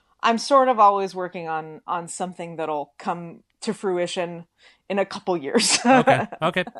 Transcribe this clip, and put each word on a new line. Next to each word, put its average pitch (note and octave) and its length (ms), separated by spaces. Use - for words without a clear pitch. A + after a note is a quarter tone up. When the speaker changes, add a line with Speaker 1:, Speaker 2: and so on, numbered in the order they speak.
Speaker 1:
I'm A#3 180
sort C4 300
of B3 120
always G3 340
working F3+ 340
on, D#3+ 380
on E3+ 220
something F3 480
that'll D#3 420
come E3+ 440
to G#3+ 140
fruition F3 720
in G3 120
a G3 40
couple - 320
years. D3+ 460
<laughs> - 20
Speaker 2:
Okay, B3 420
okay, F3 240